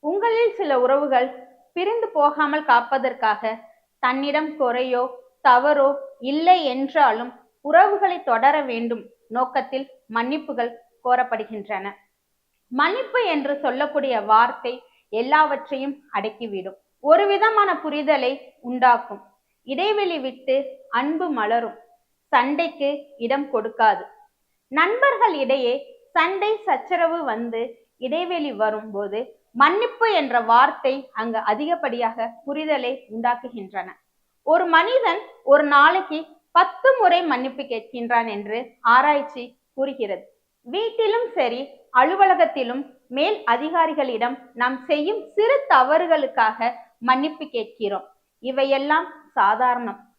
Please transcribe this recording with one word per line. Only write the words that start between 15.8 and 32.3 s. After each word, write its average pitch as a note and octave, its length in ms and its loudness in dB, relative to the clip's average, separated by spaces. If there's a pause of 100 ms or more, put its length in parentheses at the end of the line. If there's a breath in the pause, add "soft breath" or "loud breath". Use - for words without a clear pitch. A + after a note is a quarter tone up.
அடக்கிவிடும். G3+ 680 -8 (260)
ஒரு E4 220 6
விதமான G4+ 500 2
புரிதலை C#4+ 560 -2 (300)
உண்டாக்கும். A#3+ 600 2 (460)
இடைவெளி F#4 520 -2
விட்டு C4 360 -4 (360)
அன்பு D#4 380 -2
மலரும். A#3 480 -2 (540)
சண்டைக்கு D4 580 0 (280)
இடம் C4 340 -2
கொடுக்காது. A3 520 0 (680)
நண்பர்கள் G#4+ 680 2
இடையே B3+ 380 0 (360)
சண்டை F#4+ 400 0 (100)
சச்சரவு E4+ 640 -2
வந்து A#3 360 -6 (380)
இடைவெளி D#4 560 -4
வரும்போது G#3+ 680 -4 (340)
மன்னிப்பு G#4 580 2
என்ற C#4 280 0
வார்த்தை B3 500 2 (220)
அங்கு A3 300 -4
அதிகப்படியாக A#3+ 840 -4 (140)